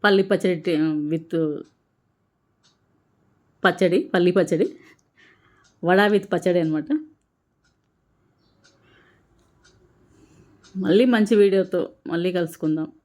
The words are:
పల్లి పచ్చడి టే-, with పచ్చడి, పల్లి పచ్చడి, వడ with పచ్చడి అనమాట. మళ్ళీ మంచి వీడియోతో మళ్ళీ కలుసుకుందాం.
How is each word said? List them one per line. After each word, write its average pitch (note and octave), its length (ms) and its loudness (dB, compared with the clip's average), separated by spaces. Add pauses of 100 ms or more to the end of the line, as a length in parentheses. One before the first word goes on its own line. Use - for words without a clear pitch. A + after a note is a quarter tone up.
పల్లి G3 260 4
పచ్చడి F#3 260 0 (100)
టే-, E3+ 100 -2 (360)
with D#3+ 220 -8 (2250)
పచ్చడి, F3+ 380 2 (140)
పల్లి F3+ 240 2
పచ్చడి, E3 280 0 (1200)
వడ F#3 120 4 (140)
with G3 200 0
పచ్చడి F3 300 0
అనమాట. D#3 240 -4 (3750)
మళ్ళీ F#3+ 400 4
మంచి G#3+ 280 2
వీడియోతో F#3 400 0 (300)
మళ్ళీ E3+ 260 -4
కలుసుకుందాం. D#3 520 -4 (140)